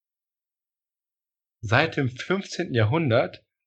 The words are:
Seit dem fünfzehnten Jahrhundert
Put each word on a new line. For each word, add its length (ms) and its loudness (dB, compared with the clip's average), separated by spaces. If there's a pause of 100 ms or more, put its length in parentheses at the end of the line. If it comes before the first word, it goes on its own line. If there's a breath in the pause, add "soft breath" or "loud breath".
(1600)
Seit 360 2
dem 120 0
fünfzehnten 680 -6
Jahrhundert 720 2 (220)